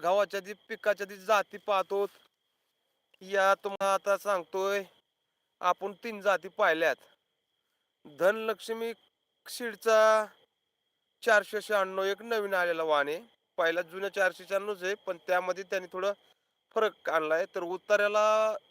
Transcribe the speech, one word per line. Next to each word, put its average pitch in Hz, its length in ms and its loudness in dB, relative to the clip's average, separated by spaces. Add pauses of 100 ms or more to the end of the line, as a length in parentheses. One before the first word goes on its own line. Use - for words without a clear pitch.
गव्हाच्या 196 360 0
आधी, 190 140 -14 (160)
पिकाच्या 208 360 -2
आधी 196 120 -14
जाती 202 400 0
पाहतो. 202 480 -2 (1160)
या 196 320 4 (100)
तुम्हाला 196 300 -2
आता 196 240 0
सांगतोय, 196 680 -2 (760)
आपण 180 320 -2 (100)
तीन 214 180 -10
जाती 185 260 0
पाहिल्यात. 165 580 0 (1120)
धनलक्ष्मी 220 720 -2 (540)
सीडचा 220 760 2 (1000)
चारशे 208 380 2
शहाण्णव 190 420 0
एक 196 180 -2
नवीन 214 320 -4
आलेला 175 300 0
वाण 147 240 2
आहे. 160 140 -6 (360)
पहिला 165 240 0
जुना 185 280 -6
चारशे 185 400 -2
शहाण्णवच 196 340 -4
आहे, 190 120 -2 (100)
पण 180 120 -6 (100)
त्यामध्ये 185 360 0
त्यांनी 185 300 -6
थोडं 190 200 -2 (600)
फरक 220 340 -2
आणलाय. 160 360 0 (100)
तर 190 80 -6
उतार्याला 208 920 0 (160)